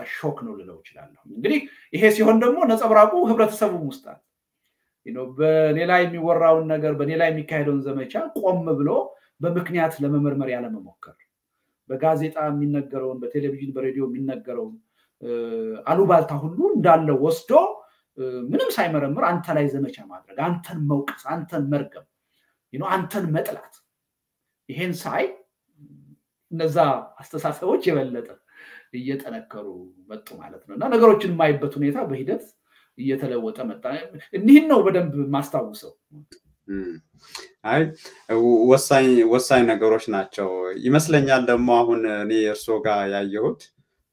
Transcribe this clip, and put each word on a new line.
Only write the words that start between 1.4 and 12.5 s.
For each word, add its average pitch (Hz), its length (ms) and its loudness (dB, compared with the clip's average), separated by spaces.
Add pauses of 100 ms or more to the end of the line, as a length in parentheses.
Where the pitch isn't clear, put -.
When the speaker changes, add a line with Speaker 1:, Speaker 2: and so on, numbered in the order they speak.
Speaker 1:
ይሄ 185 180 -2
ሲሆን 220 280 4
ደግሞ 247 260 2
ነጸብራቁ 220 460 6 (120)
ህብረተሰቡም 208 600 0
ውስጥ - 200 -10
አለ። - 140 -20 (840)
You 117 60 -14
know፣ 127 220 -8
በኔ 156 500 2
ላይ 180 180 4
የሚወራውን 165 680 2
ነገር፣ 156 260 -2
በኔ 143 200 -4
ላይ 165 140 2
የሚካሄደውን 151 540 -2
ዘመቻ 139 320 -6 (220)
ቆም 180 340 0
ብሎ 143 200 0 (500)
በምክንያት 170 580 -2
ለመመርመር 143 520 -2
ያለመሞከር፣ 113 680 -10 (760)
በጋዜጣ 156 540 -2
የሚነገረውን፣ 143 760 -4